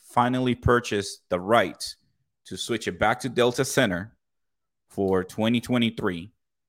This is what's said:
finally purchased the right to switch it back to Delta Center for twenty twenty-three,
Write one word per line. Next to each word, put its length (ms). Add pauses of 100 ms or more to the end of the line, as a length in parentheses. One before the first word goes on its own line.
finally 520
purchased 720
the 100
right 560 (520)
to 100
switch 320
it 100
back 220
to 80
Delta 360
Center 520 (720)
for 340
twenty 380
twenty-three, 720 (360)